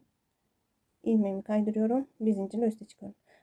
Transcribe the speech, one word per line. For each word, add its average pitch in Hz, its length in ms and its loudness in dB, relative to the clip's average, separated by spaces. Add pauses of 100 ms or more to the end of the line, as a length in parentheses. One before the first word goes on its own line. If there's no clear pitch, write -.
(1040)
İlmeğimi 202 400 2
kaydırıyorum. 214 640 0 (120)
Bir 220 120 2
zincirle 202 340 -2
üste 220 200 -4
çıkıyorum. - 300 -18 (260)